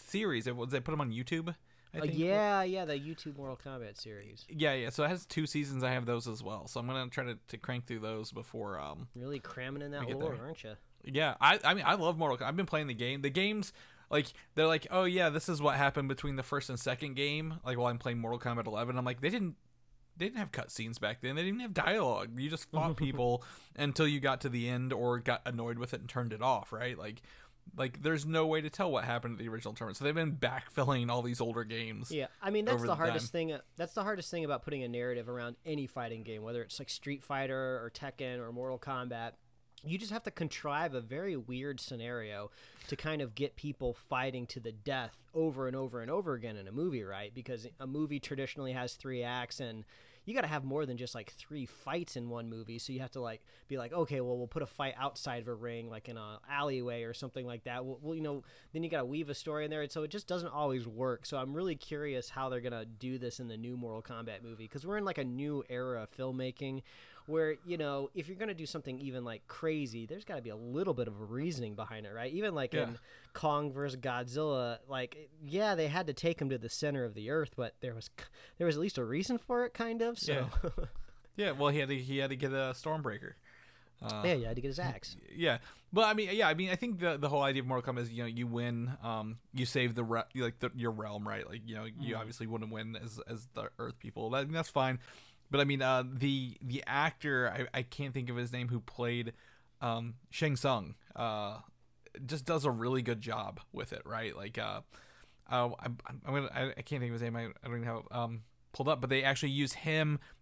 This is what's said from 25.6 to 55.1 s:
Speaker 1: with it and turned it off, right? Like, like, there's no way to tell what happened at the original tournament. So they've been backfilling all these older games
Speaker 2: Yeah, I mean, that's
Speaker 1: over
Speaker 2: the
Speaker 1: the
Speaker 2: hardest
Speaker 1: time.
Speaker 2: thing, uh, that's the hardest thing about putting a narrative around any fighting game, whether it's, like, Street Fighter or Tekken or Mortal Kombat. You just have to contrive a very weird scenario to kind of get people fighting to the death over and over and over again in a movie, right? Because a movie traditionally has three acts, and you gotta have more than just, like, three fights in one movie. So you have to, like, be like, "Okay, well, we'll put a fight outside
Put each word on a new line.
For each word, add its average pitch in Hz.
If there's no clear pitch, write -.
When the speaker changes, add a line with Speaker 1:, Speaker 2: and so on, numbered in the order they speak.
Speaker 1:
with 123
it -
and 123
turned 123
it 107
off, 120
right? 120
Like, 107
like, 131
there's 151
no 160
way 156
to 151
tell 180
what 127
happened 120
at 107
the 117
original 110
tournament. 113
So 135
they've 147
been 160
backfilling 127
all 120
these 120
older 117
games 113
Speaker 2:
Yeah, 143
I 196
mean, 214
that's 233
Speaker 1:
over 120
Speaker 2:
the 214
Speaker 1:
the -
Speaker 2:
hardest 151
Speaker 1:
time. 165
Speaker 2:
thing, 160
uh, 143
that's 165
the 208
hardest 196
thing 165
about 139
putting 139
a 123
narrative 120
around 120
any 147
fighting 117
game, 107
whether 117
it's, 107
like, 135
Street 143
Fighter 135
or 117
Tekken 131
or 117
Mortal 127
Kombat. 123
You 160
just 208
have 233
to 214
contrive 151
a 127
very 151
weird 127
scenario 113
to -
kind 156
of 120
get 143
people 135
fighting 127
to -
the 113
death 117
over 151
and 127
over 127
and 113
over 170
again 113
in 98
a 95
movie, 135
right? 98
Because 120
a 135
movie 143
traditionally 135
has 127
three 127
acts, 123
and 113
you 220
gotta 240
have 151
more 135
than 123
just, 101
like, 110
three 139
fights 165
in 120
one 117
movie. 113
So 131
you 127
have 131
to, 131
like, 113
be 139
like, 120
"Okay, 147
well, 123
we'll 123
put 147
a -
fight 135
outside 127